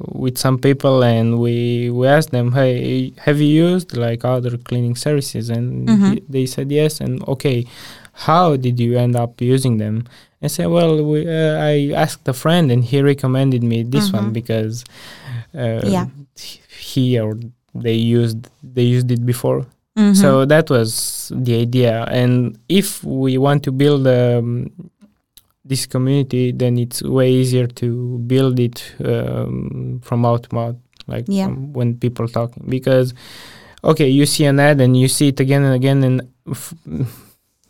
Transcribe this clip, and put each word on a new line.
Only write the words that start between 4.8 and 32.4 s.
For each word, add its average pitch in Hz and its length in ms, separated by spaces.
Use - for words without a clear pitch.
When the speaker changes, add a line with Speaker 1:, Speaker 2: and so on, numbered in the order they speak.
Speaker 1:
services?" 139 520
And 123 400
Speaker 2:
Mm-hmm. 202 240
Speaker 1:
he, 220 160
they 131 180
said 139 260
yes, 151 280
and, 127 280
"Okay, 131 380
how 160 300
did 123 240
you 120 180
end 123 160
up 120 260
using 127 380
them?" 107 260
I 147 60
say, 170 180
"Well, 165 380
we, 151 180
uh, 160 320
I 147 220
asked - 340
a 139 60
friend, 160 380
and 120 120
he 120 160
recommended 135 600
me 117 220
this 143 280
one 107 120
Speaker 2:
Mm-hmm. 110 160
Speaker 1:
because, 113 440
uh, 117 320
Speaker 2:
Yeah. 185 200
Speaker 1:
he, - 240
he 123 300
or 107 180
they 113 100
used, 117 540
they 123 120
used 123 140
it 120 120
before." 131 420
Speaker 2:
Mm-hmm. 208 160
Speaker 1:
So 139 320
that 156 240
was - 680
the 123 240
idea. 117 540
And 123 460
if 196 340
we 131 360
want 143 240
to 139 100
build, 139 340
um, 120 600
this 135 220
community, 131 680
then 123 260
it's 120 240
way 131 300
easier 127 340
to 123 460
build 127 340
it, 120 240
um, 127 1000
from 120 160
mouth 120 260
to - 80
mouth, 117 220
like, 120 200
Speaker 2:
Yeah. 196 180
Speaker 1:
from 135 260
when 120 240
people 120 320
talking. 117 400